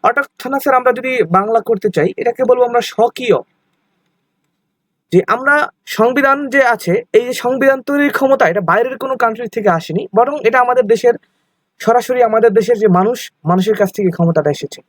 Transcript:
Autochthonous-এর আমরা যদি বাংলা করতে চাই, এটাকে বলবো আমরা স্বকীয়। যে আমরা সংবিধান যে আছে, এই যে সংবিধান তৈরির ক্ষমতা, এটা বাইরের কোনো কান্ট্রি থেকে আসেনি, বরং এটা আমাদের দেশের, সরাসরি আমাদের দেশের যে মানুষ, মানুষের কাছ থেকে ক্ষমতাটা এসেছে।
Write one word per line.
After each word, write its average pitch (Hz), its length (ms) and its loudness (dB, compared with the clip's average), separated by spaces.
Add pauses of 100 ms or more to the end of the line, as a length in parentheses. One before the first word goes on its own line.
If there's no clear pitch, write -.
Autochthonous-এর 269 720 -2
আমরা 254 180 2
যদি 254 300 -4
বাংলা 196 380 0
করতে 208 300 -4
চাই, 170 260 -2
এটাকে 240 320 -2
বলবো 247 160 4
আমরা 240 160 0
স্বকীয়। 226 560 -2 (1800)
যে 180 140 4
আমরা 269 420 0 (180)
সংবিধান 269 640 0
যে 269 140 2
আছে, 226 500 0
এই 240 120 4
যে 247 80 -6
সংবিধান 262 500 0
তৈরির 285 300 0
ক্ষমতা, 269 360 2
এটা 180 120 0
বাইরের 214 380 -2
কোনো 262 180 -6
কান্ট্রি 226 320 -4
থেকে 208 200 -2
আসেনি, 165 380 -2 (100)
বরং 269 280 2
এটা 247 160 2
আমাদের 247 260 2
দেশের, 233 280 2 (640)
সরাসরি 247 440 0
আমাদের 220 300 2
দেশের 226 260 2
যে 208 100 2
মানুষ, 196 440 0 (120)
মানুষের 185 300 0
কাছ 196 180 0
থেকে 190 180 -2
ক্ষমতাটা 165 400 0
এসেছে। - 380 -8